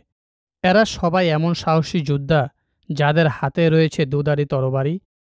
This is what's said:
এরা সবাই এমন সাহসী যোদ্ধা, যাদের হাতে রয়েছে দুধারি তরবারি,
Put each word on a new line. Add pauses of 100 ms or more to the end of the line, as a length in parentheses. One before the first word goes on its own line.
(640)
এরা
সবাই
এমন
সাহসী
যোদ্ধা, (440)
যাদের
হাতে
রয়েছে
দুধারি
তরবারি, (280)